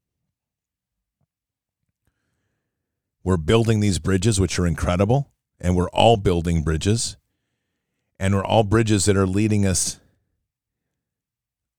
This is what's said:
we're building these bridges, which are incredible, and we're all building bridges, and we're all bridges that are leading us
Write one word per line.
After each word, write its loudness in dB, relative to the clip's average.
we're 0
building 2
these 0
bridges, 0
which -2
are 0
incredible, -2
and 0
we're -2
all 2
building 0
bridges, -2
and -2
we're -2
all 2
bridges 0
that 2
are 2
leading 0
us -2